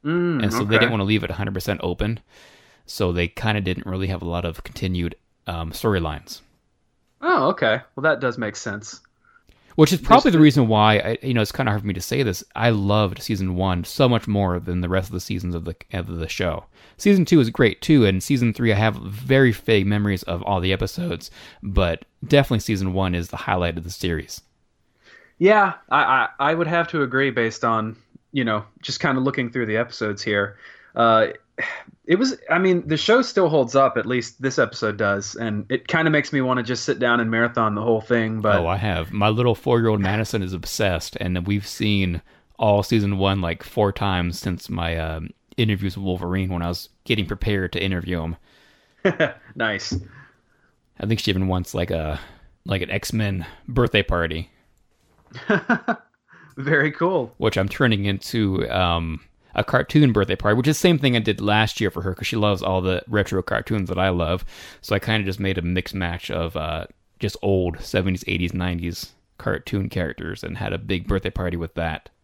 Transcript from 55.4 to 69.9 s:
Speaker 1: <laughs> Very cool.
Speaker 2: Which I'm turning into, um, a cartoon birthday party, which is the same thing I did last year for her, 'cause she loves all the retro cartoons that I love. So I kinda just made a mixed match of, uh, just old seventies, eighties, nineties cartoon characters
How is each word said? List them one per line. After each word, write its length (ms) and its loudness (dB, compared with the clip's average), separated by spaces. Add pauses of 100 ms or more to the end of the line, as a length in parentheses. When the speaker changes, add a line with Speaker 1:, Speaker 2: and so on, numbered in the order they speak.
Speaker 1:
<laughs> 0 - (1080)
Very 360 0
cool. 460 -2
Speaker 2:
Which 180 0
I'm 120 2
turning 360 2
into, 680 0
um, 500 0 (340)
a 100 0
cartoon 480 4
birthday 240 2
party, 200 2
which 120 2
is 80 2
the 40 -6
same 180 4
thing 180 2
I 40 2
did 200 -2
last 400 2
year 100 2
for 120 -8
her, 120 -4
'cause 120 -8
she 100 -4
loves 260 0
all 180 0
the 260 -2
retro 360 0
cartoons 460 -2
that 100 -4
I 120 2
love. 340 0 (360)
So 140 -4
I 40 0
kinda 280 -2
just 140 -4
made 180 -2
a 40 -4
mixed 320 -4
match 360 -6
of, 260 -4
uh, 300 -6 (320)
just 240 -4
old 380 0
seventies, 460 -2
eighties, 280 -2
nineties 580 -6 (260)
cartoon 500 -4
characters 560 -6